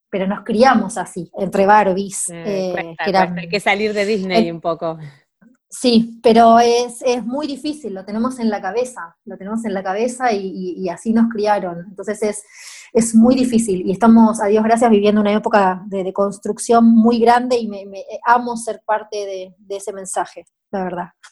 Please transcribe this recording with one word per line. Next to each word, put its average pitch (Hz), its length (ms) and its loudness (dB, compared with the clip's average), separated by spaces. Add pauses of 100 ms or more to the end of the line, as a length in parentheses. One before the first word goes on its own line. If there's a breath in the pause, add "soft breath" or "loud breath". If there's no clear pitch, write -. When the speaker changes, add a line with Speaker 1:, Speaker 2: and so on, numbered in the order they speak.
(120)
Speaker 1:
Pero 190 140 -2
nos 196 180 -4
criamos 220 540 0
así, 175 400 -10
entre 196 300 0
Barbies, 196 600 2
Speaker 2:
Eh, 185 400 -6
Speaker 1:
eh, - 20 -6
Speaker 2:
cuesta, 170 320 -8
Speaker 1:
que 196 80 -4
eran 190 160 2
Speaker 2:
cuesta, 180 140 -8
hay 170 80 -14
que 202 100 -4
salir 208 340 -2
de 208 140 -2
Disney 190 400 0
Speaker 1:
eh, 170 40 -6
Speaker 2:
un 165 100 -10
poco. 165 360 -6 (760 loud breath)
Speaker 1:
Sí, 233 520 0
pero 226 360 8
es, 240 440 0
es 247 200 -2
muy 269 220 -6
difícil, 277 480 -8
lo 190 100 -12
tenemos 233 360 -6
en 226 100 0
la 202 100 -4
cabeza, 196 560 -6 (100)
lo 190 120 -16
tenemos 214 280 -8
en 196 100 -4
la 190 80 -6
cabeza 233 500 -2
y, 196 140 -4
y, 185 360 -8
y 180 60 -2
así 220 240 -4
nos 226 180 4
criaron. 196 580 -2
Entonces 208 340 -8
es, 208 200 -4 (480 loud breath)
es 226 220 0
muy 233 220 6
difícil 220 500 0
y 196 60 -2
estamos, 226 500 6
a 208 60 0
Dios 214 160 2
gracias, 226 260 4
viviendo 208 320 4
una 208 100 2
época 196 540 2
de, 196 180 -6
de 185 80 -6
construcción 226 800 2
muy 233 280 4
grande 240 400 2
y 220 80 -8
me, 196 180 -12
me, 196 140 -16
eh, 208 260 -14
amo 240 320 2
ser 214 260 -8
parte 214 320 -4 (120)
de, 190 320 -12
de 196 160 -10
ese 196 180 -10
mensaje, 185 500 -8 (280)
la 190 140 -4
verdad. 175 240 -8 (220)